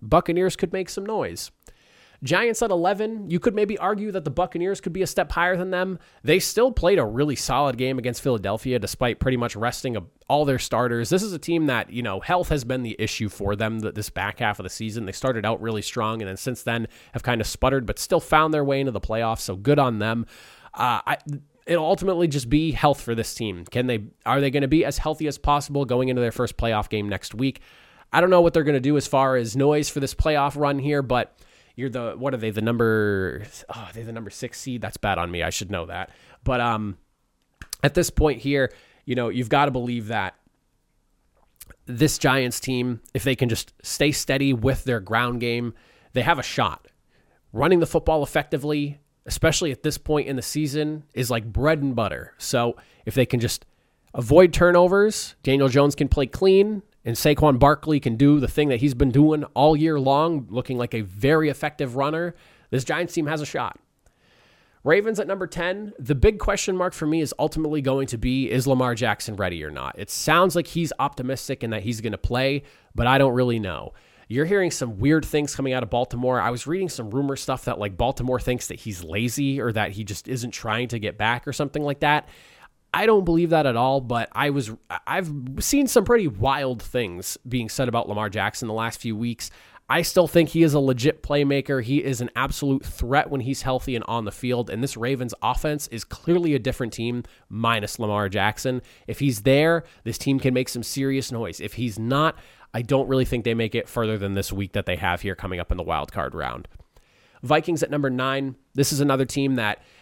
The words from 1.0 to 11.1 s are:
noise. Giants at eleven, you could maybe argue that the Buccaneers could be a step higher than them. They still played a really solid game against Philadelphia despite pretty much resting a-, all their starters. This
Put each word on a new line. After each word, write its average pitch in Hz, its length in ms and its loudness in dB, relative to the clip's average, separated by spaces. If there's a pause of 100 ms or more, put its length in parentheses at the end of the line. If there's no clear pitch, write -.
noise. 147 460 -6 (720)
Giants 208 400 2
at 226 80 0
eleven, 202 600 0
you 170 100 0
could 214 140 2
maybe 208 240 0
argue 202 340 -2
that 185 120 -6
the 151 60 -4
Buccaneers 180 500 -2
could 175 120 -6
be 190 100 -4
a 175 60 0
step 175 240 -2
higher 180 240 2
than 185 140 -4
them. 185 280 -2 (240)
They 165 160 4
still 233 320 2
played 180 300 4
a 127 40 2
really 127 300 0
solid 135 420 0
game 127 220 -2
against - 240 -4
Philadelphia 117 560 0
despite 110 400 -2
pretty 131 200 0
much 120 180 -4
resting 117 400 -4
a-, 90 80 -6 (240)
all 147 160 2
their 135 160 2
starters. 117 480 0
This 185 160 2